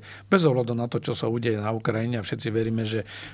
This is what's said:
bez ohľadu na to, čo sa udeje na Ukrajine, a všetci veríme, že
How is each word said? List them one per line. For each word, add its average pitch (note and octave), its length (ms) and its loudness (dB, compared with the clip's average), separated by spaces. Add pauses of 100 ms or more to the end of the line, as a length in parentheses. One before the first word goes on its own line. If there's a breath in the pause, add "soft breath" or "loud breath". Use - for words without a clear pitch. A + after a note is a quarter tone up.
(300 loud breath)
bez F#3 160 6
ohľadu B2 320 4
na A#2+ 80 -2
to, A#2+ 160 -2
čo B2 160 -2
sa - 80 -2
udeje A#2 320 0
na G#2 160 0
Ukrajine, A2+ 460 0
a G2 60 -4
všetci A2 280 -4
veríme, A2+ 320 2
že A2 220 -2 (260 loud breath)